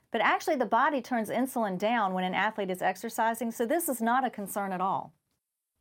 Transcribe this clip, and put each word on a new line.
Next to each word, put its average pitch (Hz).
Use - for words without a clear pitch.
but 233
actually 320
the 254
body 254
turns 226
insulin 220
down 208
when 185
an 180
athlete 196
is 180
exercising, 226
so 240
this 330
is 247
not 240
a 240
concern 196
at 185
all. 180